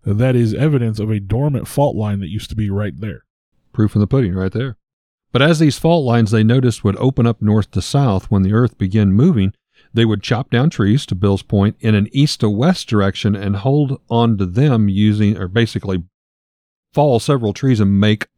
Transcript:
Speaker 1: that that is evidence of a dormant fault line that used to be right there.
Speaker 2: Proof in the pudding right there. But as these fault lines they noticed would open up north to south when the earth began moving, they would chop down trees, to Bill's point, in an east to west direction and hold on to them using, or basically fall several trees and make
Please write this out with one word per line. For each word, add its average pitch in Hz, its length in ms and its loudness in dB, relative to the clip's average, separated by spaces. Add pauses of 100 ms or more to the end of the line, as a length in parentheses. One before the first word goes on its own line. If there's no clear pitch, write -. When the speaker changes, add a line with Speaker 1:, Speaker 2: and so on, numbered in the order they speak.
Speaker 1:
that 101 120 -2
that 127 200 0
is 117 180 2
evidence 120 460 0
of 107 100 -4
a 107 100 -2
dormant 123 480 -4
fault 143 280 -2
line 104 240 -4
that 87 100 -8
used 104 220 -10
to 110 40 -10
be 107 140 -4
right 98 300 -4
there. 101 240 -12 (500)
Speaker 2:
Proof 107 220 0
in 104 60 4
the 104 60 2
pudding 120 260 0
right 95 180 -4
there. 123 260 -8 (540)
But 123 100 0
as 156 180 4
these 156 200 2
fault 160 260 0
lines 117 260 2
they 110 120 2
noticed 123 400 0
would 98 140 0
open 127 300 0
up 113 140 -2
north 107 300 0
to 95 100 -4
south 127 480 -2
when 98 140 2
the 95 100 0
earth 120 240 0
began 98 360 2
moving, 110 400 2 (400)
they 117 120 2
would 107 180 0
chop 107 280 -4
down 127 180 2
trees, 110 380 0
to 104 80 -4
Bill's 98 280 0
point, 104 360 0
in 110 160 0
an 101 160 0
east - 300 0
to 107 80 0
west 131 380 0
direction 101 480 0
and 101 220 -4
hold 135 420 -2 (100)
on 117 280 0
to 98 80 -2
them 113 440 2
using, 104 480 2
or 92 100 -6
basically 98 560 -2 (880)
fall 143 260 2
several 117 340 0
trees 127 260 0
and 98 200 2
make 107 280 0 (100)